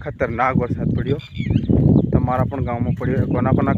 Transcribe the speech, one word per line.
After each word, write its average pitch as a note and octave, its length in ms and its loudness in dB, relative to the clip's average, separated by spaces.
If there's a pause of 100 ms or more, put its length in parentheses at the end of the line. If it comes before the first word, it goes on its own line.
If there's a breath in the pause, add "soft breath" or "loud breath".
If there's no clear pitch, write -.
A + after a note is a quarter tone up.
ખતરનાક B2+ 580 -2
વરસાદ A#2+ 360 -2
પડ્યો. A#2+ 220 -2 (920)
તમારા B2+ 380 0
પણ C#3 160 -4
ગામમાં B2 320 -2
પડ્યો, C3 340 0
કોના B2+ 240 2
કોના C#3 200 2